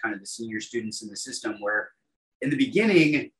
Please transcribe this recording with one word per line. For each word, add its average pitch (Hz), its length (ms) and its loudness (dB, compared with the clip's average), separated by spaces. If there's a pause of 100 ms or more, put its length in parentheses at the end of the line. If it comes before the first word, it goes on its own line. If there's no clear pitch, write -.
kind 110 140 -4
of 98 60 -10
the 98 60 -18
senior 110 340 -8
students 110 420 -6
in 107 60 -12
the 98 80 -14
system, - 420 -8
where 104 320 -2 (500)
in 135 100 -2
the 143 60 0
beginning 156 840 4